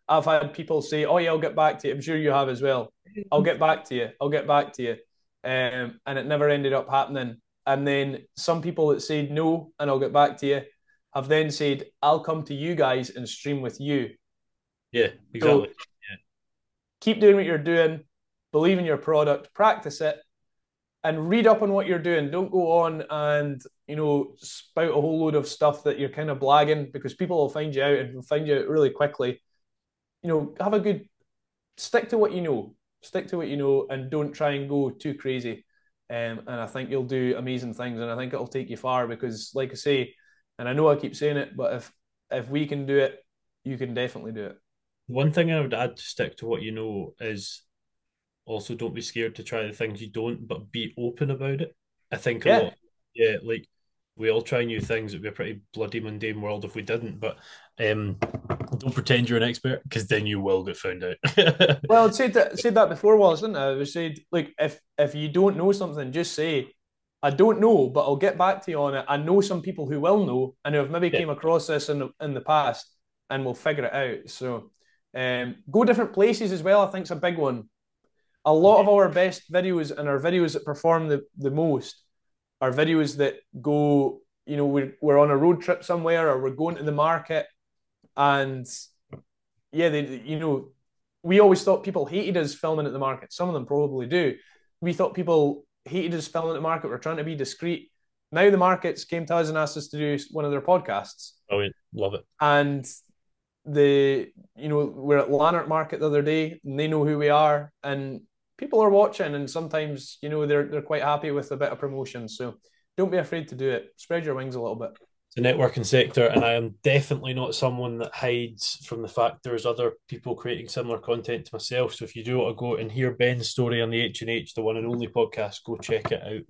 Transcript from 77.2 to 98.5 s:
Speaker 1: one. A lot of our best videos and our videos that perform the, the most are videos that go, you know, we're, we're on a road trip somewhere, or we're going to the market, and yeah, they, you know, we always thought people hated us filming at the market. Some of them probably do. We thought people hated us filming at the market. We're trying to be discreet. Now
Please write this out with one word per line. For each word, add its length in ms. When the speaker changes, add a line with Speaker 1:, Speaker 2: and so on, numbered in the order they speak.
Speaker 1:
one. 320
A 100
lot 280
of 80
our 200
best 420
videos 460
and 100
our 120
videos 340
that 120
perform 420
the, 160
the 140
most 520
are 100
videos 460
that 180
go, 640
you 120
know, 100
we're, 340
we're 160
on 140
a 60
road 240
trip 220
somewhere, 460
or 120
we're 100
going 240
to 80
the 80
market, 560
and 520
yeah, 180
they, 340
you 140
know, 320
we 160
always 240
thought 200
people 220
hated 320
us 160
filming 320
at 80
the 60
market. 340
Some 140
of 80
them 100
probably 400
do. 300
We 140
thought 220
people 500
hated 280
us 140
filming 240
at 20
the 80
market. 280
We're 100
trying 180
to 60
be 120
discreet. 540
Now 200